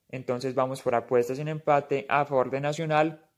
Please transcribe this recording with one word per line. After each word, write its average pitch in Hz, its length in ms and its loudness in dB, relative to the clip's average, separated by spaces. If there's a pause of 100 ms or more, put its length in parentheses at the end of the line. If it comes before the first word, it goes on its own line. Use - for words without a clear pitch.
Entonces 127 460 -4
vamos 131 260 -2
por 123 140 0
apuestas 120 420 2
sin 151 120 -6
empate 147 600 0
a 143 160 2
favor 131 240 2
de 135 140 -4
Nacional. 156 640 0 (120)